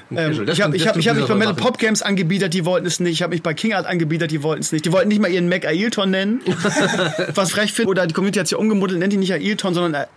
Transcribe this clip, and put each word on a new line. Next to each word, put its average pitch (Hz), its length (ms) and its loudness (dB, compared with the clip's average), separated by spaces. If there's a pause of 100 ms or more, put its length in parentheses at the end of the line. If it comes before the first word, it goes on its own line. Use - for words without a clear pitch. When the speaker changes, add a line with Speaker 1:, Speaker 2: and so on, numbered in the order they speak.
(100)
Speaker 1:
Ein - 80 -6
Speaker 2:
Ähm, 160 120 0
Speaker 1:
Casual. 127 160 -2
Das 160 120 0
Speaker 2:
ich 202 60 4
hab, 175 60 0
Speaker 1:
stimmt, 147 40 0
Speaker 2:
ich 180 80 0
Speaker 1:
das 208 60 2
Speaker 2:
hab, 214 100 2
ich 160 100 2
hab 233 60 2
Speaker 1:
stimmt, - 60 2
Speaker 2:
mich - 80 0
bei 220 60 2
Speaker 1:
das 202 40 2
Speaker 2:
Metal 214 160 2
Speaker 1:
machen. - 100 -4
Speaker 2:
Pop 247 140 0
Games 220 240 0
angebietert, 190 520 0
die 185 100 0
wollten 175 240 0
es 160 100 -4
nicht. 175 140 0
Ich 165 100 -2
hab 170 80 -2
mich 170 140 -2
bei 165 100 0
King 220 200 -2
Art 185 120 -2
angebietert, 165 460 0
die 151 100 -2
wollten 151 200 -2
es - 100 -4
nicht. 156 120 -2
Die 170 60 2
wollten 185 160 4
nicht 208 140 2
mal 196 100 2
ihren 175 180 2
Mac 185 160 0
Ailton 190 460 0
nennen. 196 340 0
Speaker 1:
<laughs> 185 920 0
Speaker 2:
Was 185 160 0
frech 208 200 0
finde. 226 160 0
Oder 185 200 2
die 160 60 -4
Community 196 260 0
hat 175 80 -2
sich - 100 -2
umgemodelt, 196 400 0
nennt 190 140 2
ihn 202 80 2
nicht 190 120 0
Ailton, 190 420 -2
sondern, 170 200 0 (220)